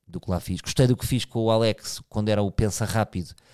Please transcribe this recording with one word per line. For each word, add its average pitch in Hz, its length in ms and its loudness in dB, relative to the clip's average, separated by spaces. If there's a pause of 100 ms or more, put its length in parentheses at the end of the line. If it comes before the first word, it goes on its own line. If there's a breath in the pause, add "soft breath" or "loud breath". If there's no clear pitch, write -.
do - 160 -12
que - 100 -10
lá 87 100 0
fiz. 92 200 -6
Gostei - 260 2
do 123 100 4
que - 100 -10
fiz 123 180 0
com 113 200 -4
o 113 60 2
Alex 113 580 0
quando 107 200 -2
era 104 140 2
o 98 80 0
Pensa 107 340 0
Rápido 95 500 -4 (200 soft breath)